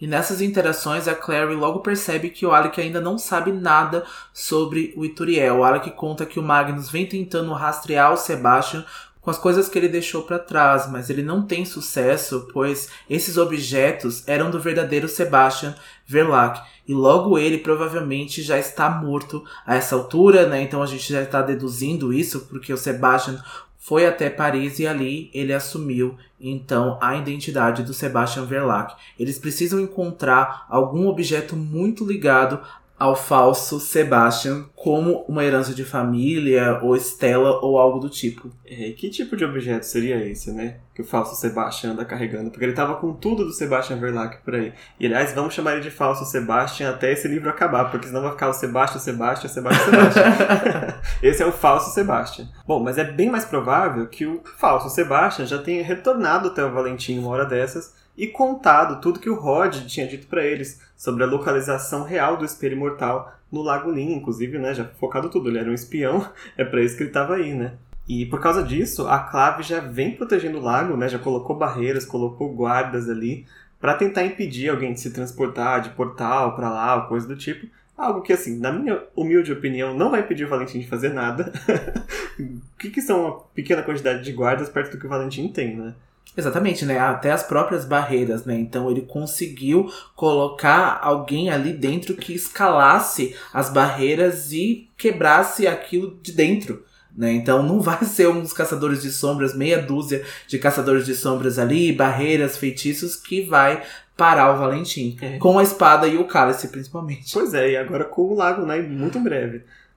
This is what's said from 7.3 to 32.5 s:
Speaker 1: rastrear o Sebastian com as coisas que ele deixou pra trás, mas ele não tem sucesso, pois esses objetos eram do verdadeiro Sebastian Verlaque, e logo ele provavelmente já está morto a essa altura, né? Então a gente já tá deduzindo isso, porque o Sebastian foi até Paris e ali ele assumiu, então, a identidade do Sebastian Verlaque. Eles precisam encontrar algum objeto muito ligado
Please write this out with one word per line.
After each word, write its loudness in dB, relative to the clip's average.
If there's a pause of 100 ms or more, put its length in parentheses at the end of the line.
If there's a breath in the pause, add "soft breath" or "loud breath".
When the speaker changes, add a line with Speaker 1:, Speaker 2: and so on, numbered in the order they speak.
Speaker 1:
rastrear 2
o 4
Sebastian 2 (440 loud breath)
com -2
as -4
coisas 4
que -2
ele 4
deixou -4
pra -4
trás, 4
mas -8
ele -2
não 0
tem -2
sucesso, -2
pois -2 (220 loud breath)
esses -2
objetos 0
eram 0
do -4
verdadeiro -2
Sebastian 2 (320 loud breath)
Verlaque, 4 (260 loud breath)
e -4
logo 6
ele 2
provavelmente -2
já 0
está 0
morto -4 (220 loud breath)
a 0
essa 0
altura, 8
né? 0
Então -4
a -2
gente -8
já -2
tá 0
deduzindo -2
isso, -2
porque -10
o -2
Sebastian 0 (340 loud breath)
foi 4
até 2
Paris -2
e 0
ali -4
ele -2
assumiu, -2 (240 soft breath)
então, -2
a 0
identidade -2
do -8
Sebastian -2
Verlaque. -2 (240 loud breath)
Eles -4
precisam -2
encontrar 0
algum 2
objeto -2
muito -2
ligado 2 (380 loud breath)